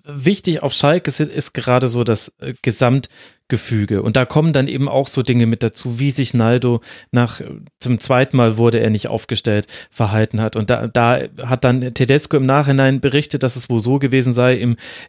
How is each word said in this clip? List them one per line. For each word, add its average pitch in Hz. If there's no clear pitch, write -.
wichtig 156
auf 139
Schalke 160
ist, 139
ist 147
gerade 123
so 120
das, 110
äh, 131
Gesamtgefüge. 117
Und 113
da 131
kommen 156
dann 139
eben 139
auch 135
so -
Dinge 120
mit 113
dazu, 117
wie 139
sich 131
Naldo 120
nach, 120
äh, -
zum 123
zweiten 131
Mal 117
wurde 117
er 110
nicht 107
aufgestellt, 107
verhalten 110
hat. 110
Und 110
da, 117
da 120
hat 123
dann 127
Tedesco 135
im 131
Nachhinein 135
berichtet, 143
dass 127
es 120
wohl 120
so 123
gewesen 131
sei, 123
im, 117